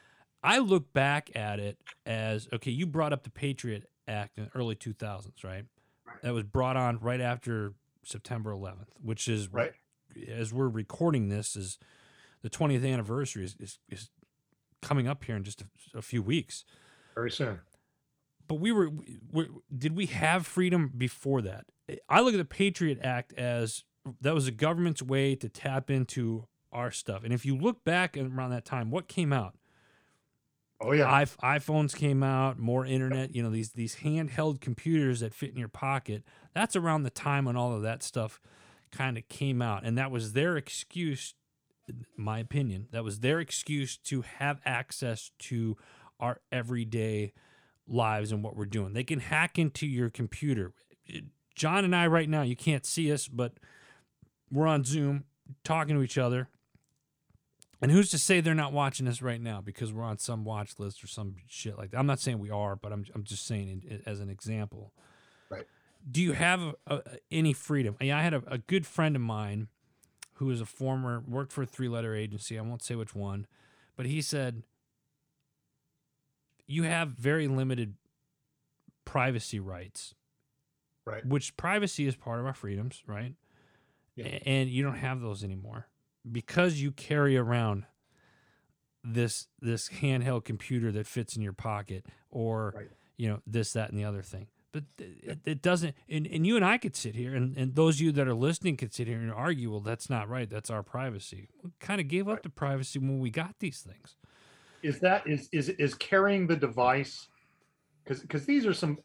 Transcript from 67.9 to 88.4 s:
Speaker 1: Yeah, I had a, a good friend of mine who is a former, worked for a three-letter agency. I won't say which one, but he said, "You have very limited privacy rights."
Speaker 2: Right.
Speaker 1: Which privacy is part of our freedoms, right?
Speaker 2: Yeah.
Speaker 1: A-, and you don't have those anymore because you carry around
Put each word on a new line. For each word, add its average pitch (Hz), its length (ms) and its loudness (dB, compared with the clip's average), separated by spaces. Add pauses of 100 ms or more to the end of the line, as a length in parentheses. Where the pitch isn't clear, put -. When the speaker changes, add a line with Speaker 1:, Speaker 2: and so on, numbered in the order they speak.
Speaker 1:
Yeah, 139 180 2
I 151 40 2
had 165 120 2
a, 131 140 0
a 131 100 -4
good 170 300 0
friend 156 300 2
of 127 40 0
mine 107 460 -2 (680)
who 135 140 -2
is 120 120 0
a 113 40 -6
former, 131 640 -2
worked 131 240 -4
for 139 120 -4
a - 20 -4
three-letter 117 500 -4
agency. 107 420 -6
I 110 40 -6
won't 117 200 -6
say - 140 -6
which 113 180 -6
one, 101 340 -6 (500)
but 131 80 -4
he 147 160 -2
said, 127 420 -4 (2000)
"You 156 180 0
have 165 260 0
very 139 380 0
limited 131 480 0 (1080)
privacy 123 540 0
rights." 92 560 -12 (920)
Speaker 2:
Right. 110 200 -8
Speaker 1:
Which 135 320 0
privacy 185 500 2
is 131 80 2
part 117 240 -4
of 120 60 -2
our 131 80 -2
freedoms, 101 520 -6
right? 117 300 -8 (800)
Speaker 2:
Yeah. 117 100 -10
Speaker 1:
A-, - 220 -8
and 135 220 4
you 127 140 0
don't 139 120 -2
have 131 240 -4
those 104 240 -6
anymore 101 440 -8 (440)
because 156 500 2
you 143 100 0
carry 143 440 2
around 113 500 2 (1200)